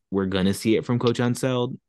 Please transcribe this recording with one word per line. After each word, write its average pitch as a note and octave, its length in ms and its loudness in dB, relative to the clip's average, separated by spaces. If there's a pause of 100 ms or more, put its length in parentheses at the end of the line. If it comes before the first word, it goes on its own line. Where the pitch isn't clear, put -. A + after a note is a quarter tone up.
we're F#2+ 160 0
gonna F#2+ 280 2
see G#2+ 240 2
it D#2 80 -2
from B2 120 0
Coach A#2+ 220 0
Unseld. B2 580 -2 (120)